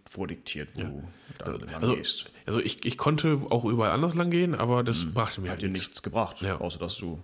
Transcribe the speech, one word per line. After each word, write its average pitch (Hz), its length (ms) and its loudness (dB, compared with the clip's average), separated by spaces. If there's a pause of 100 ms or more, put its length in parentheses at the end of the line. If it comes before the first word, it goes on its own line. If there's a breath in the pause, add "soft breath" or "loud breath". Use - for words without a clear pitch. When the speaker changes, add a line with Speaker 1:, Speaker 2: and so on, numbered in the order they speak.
Speaker 1:
vordiktiert, 82 680 -6
wo - 60 -6
Speaker 2:
Ja. 85 60 -2
Speaker 1:
du 71 160 -8 (340 loud breath)
dann - 220 -6 (100)
lang 78 120 -6
Speaker 2:
Also, 117 140 6
Speaker 1:
gehst. - 360 -4 (140 loud breath)
Speaker 2:
also 110 160 0
ich, - 240 -4
ich 120 120 0
konnte 151 520 4
auch 120 160 4
überall 110 260 4
anders 160 240 2
lang 175 160 2
gehen, 175 240 4
aber 123 280 2
das 110 220 2
Speaker 1:
Mhm. 80 80 -4
Speaker 2:
brachte 107 280 0
mir 90 80 -2
Speaker 1:
Hat 92 60 -2
Speaker 2:
halt 95 80 -6
Speaker 1:
dir 95 60 0
Speaker 2:
nichts. 92 180 -2
Speaker 1:
nichts - 160 -10
gebracht, 107 380 -2
Speaker 2:
Ja. 92 180 0
Speaker 1:
außer 90 200 -4
dass 87 180 -4
du, 85 260 -6